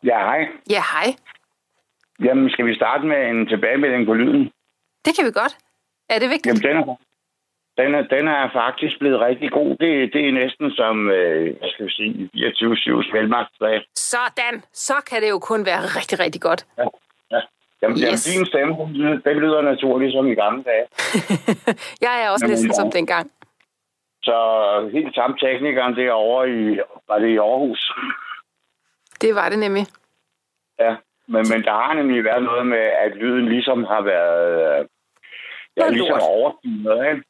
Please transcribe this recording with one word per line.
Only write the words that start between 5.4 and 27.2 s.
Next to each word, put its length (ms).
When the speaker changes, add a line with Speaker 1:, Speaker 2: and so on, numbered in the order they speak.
Speaker 2:
Er 100
det 120
vigtigt? 160
Speaker 1:
Jamen, 160
den 140
er, 80
den 120
er, 80
den 120
er 240
faktisk 460
blevet 220
rigtig 320
god. 240
Det, 360
det 160
er 40
næsten 380
som, 400
øh, 480
hvad 100
skal 180
vi 40
sige, 420
fireogtyve 440
syv 260
spilmagtsdag. 840
Speaker 2:
Sådan. 680
Så 220
kan 120
det 80
jo 80
kun 280
være 140
rigtig, 220
rigtig 200
godt. 260
Speaker 1:
Ja, 60
ja. 100
Jamen, 160
Speaker 2:
Yes. 60
Speaker 1:
jamen, 340
din 80
stemme, 280
den 80
lyder, 260
den 200
lyder 240
naturlig 500
som 160
i 60
gamle 280
dage. 240
Speaker 2:
<laughs> 640
Jeg 180
er 60
også 140
Speaker 1:
Jamen, 80
Speaker 2:
næsten 180
Speaker 1:
ja. 120
Speaker 2:
som 80
dengang. 400
Speaker 1:
Så 140
helt 220
samt 260
teknikeren 560
derovre 540
i, 280
var 100
det 100